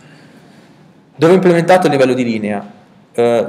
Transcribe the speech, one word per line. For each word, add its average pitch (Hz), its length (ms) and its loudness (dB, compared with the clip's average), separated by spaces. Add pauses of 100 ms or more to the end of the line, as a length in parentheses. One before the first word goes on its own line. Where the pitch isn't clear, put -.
(1160)
Dove 160 160 2
è 185 40 4
implementato 180 520 2
il 143 60 -2
livello 131 200 0
di 127 100 -4
linea? 104 400 -6 (480)
Eh, 117 380 -2